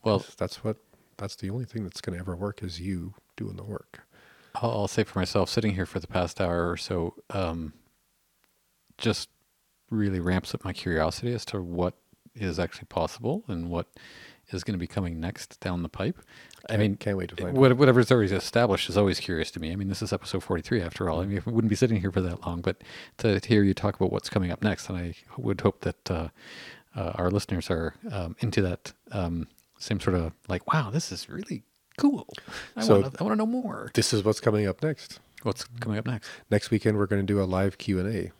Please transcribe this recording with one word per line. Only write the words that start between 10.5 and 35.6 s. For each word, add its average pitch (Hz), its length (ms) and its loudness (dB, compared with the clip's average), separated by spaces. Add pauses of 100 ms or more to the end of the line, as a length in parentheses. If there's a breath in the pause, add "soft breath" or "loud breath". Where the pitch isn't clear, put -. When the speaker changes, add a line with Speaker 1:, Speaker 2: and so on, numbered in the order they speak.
Speaker 1:
up - 80 -10
my 92 80 -6
curiosity 87 640 0
as 110 120 -6
to 101 160 -6
what 87 340 -2 (440)
is 90 200 -4
actually - 280 -4
possible 117 600 -4
and 87 220 -6
what 87 180 -4 (640 loud breath)
is 92 120 -6
gonna 101 160 -4
be 85 80 -4
coming 85 320 -4
next - 400 -8
down 87 240 -4
the 82 60 -6
pipe. - 280 -2 (480 loud breath)
I - 80 -4
Speaker 2:
Can't, 107 80 2
Speaker 1:
mean, 104 140 2
Speaker 2:
can't 101 220 -2
wait 90 120 -4
to - 60 -14
find 92 220 -4
Speaker 1:
what, 131 140 10
Speaker 2:
out. 120 60 6
Speaker 1:
whatever's 127 340 8
already 104 240 6
established 104 540 2
is - 80 2
always 98 220 4
curious 80 320 -2
to - 80 -8
me. 80 120 -4
I 92 40 -4
mean, 98 140 -4
this 95 120 -4
is 104 100 -4
episode 95 320 -2
forty-three 95 380 0
after 85 280 -2
all. 80 120 0
I 95 40 0
mean, 101 200 -2
we 117 80 -2
wouldn't 113 160 2
be 104 60 4
sitting 113 260 4
here 92 100 0
for 95 100 2
that 87 240 -4
long, 87 160 -4
but 92 200 -2 (380 loud breath)
to, 101 200 4
to - 80 -8
hear 104 160 8
you 95 100 6
talk 101 220 0
about 92 160 2
what's - 180 -4
coming 90 220 0
up - 120 -6
next, 123 260 -2
and 92 80 -4
I 87 160 -6 (240)
would 110 240 -2
hope - 200 2
that, - 300 -6
uh, 85 180 -2 (680 loud breath)
uh, 90 200 -4
our 90 140 2
listeners 98 400 -2
are, 82 240 0 (180)
um, 90 280 -6
into 107 240 0
that, 90 300 -4 (180)
um, 85 360 -2 (300)
same 101 220 -4
sort 92 160 2
of 82 180 0 (140)
like, - 260 -2
"Wow, 131 160 0
this 147 220 -2
is - 180 -10
really - 340 -10 (340)
cool. 285 300 2 (480 loud breath)
I 220 60 -6
Speaker 2:
So 220 200 8
Speaker 1:
wanna, 135 180 -2
I 175 40 0
wanna 214 140 2
know 220 80 2
more." 226 480 -4
Speaker 2:
this - 200 4
is 104 100 2
what's 107 180 2
coming 107 260 4
up 95 160 -2
next. - 360 -6 (240)
Speaker 1:
What's - 200 -2 (160)